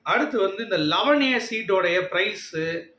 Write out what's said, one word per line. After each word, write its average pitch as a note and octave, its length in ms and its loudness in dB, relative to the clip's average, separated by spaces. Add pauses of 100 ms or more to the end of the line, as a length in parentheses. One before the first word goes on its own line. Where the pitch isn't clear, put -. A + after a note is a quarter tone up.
அடுத்து A#3 360 0
வந்து G3 240 0
இந்த G3 140 -2
லெவன் F#3+ 440 2
ஏ C4 160 2
சீட்டோடைய F#3+ 600 0 (100)
பிரைஸ், G3+ 400 -2 (520)